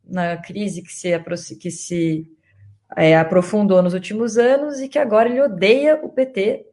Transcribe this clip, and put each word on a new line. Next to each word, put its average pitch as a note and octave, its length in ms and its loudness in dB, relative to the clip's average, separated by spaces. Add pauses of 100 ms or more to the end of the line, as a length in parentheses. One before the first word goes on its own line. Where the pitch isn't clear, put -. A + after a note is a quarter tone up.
na E3+ 320 -6
crise F3 460 -10
que - 100 -20
se F3+ 200 -4
aproxi-, E3+ 440 -8
que F3 140 -10
se, E3 600 -4 (680)
é, D#3+ 200 6
aprofundou F3+ 680 2
nos F3+ 120 0
últimos G#3+ 440 -4
anos C#4 420 2
e C4+ 80 -8
que D4 100 -4
agora A#3 300 2
ele B3 120 -2
odeia C4+ 600 4
o - 60 -10
P C4 180 0
T, A#3 460 -4